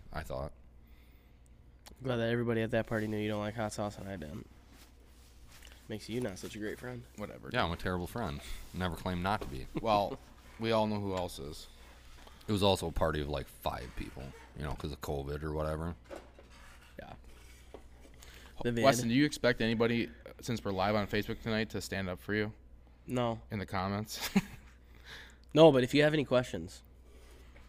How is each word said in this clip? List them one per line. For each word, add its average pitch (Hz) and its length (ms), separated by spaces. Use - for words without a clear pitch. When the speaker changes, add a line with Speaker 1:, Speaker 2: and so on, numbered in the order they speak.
Speaker 1:
I 78 80
thought. 69 300
Speaker 2:
Glad 123 140
that 117 120
everybody 117 320
at 110 100
that 113 160
party 107 200
knew 107 100
you 107 100
don't 104 140
like 107 140
hot 107 180
sauce 107 240
and 95 100
I 98 80
didn't. 78 300
Makes 107 200
you 120 120
not 98 160
such - 180
a 107 40
great 104 200
friend. 123 220
Speaker 3:
Whatever. 101 340
Speaker 1:
Yeah, 120 140
I'm 82 60
a 85 60
terrible 90 300
friend. 87 320
Never 87 220
claimed 90 280
not 104 180
to - 60
be. 131 180
Speaker 3:
Well, 104 380
we 113 120
all 110 140
know 107 140
who 98 180
else 90 220
is. 73 280
Speaker 1:
It - 40
was 101 120
also 95 240
a 80 40
party 78 300
of, 71 80
like, 69 180
five - 500
people, - 260
you 73 60
know, 71 100
'cause 73 180
of - 100
covid 71 420
or 78 100
whatever. 78 420
Speaker 2:
Yeah. - 140
The 120 100
vid. 117 100
Speaker 3:
Weston, 127 260
do 117 60
you 143 100
expect 123 360
anybody, 117 480
since 113 220
we're 101 80
live 98 240
on 101 120
Facebook - 340
tonight, 110 300
to 101 100
stand 95 280
up 90 100
for - 140
you? 107 180
Speaker 2:
No. 120 340
Speaker 3:
In 110 80
the 95 60
comments? 101 720
<laughs> 202 40
Speaker 2:
No, 156 180
but 127 120
if 120 100
you 143 100
have 151 100
any 151 120
questions, 123 580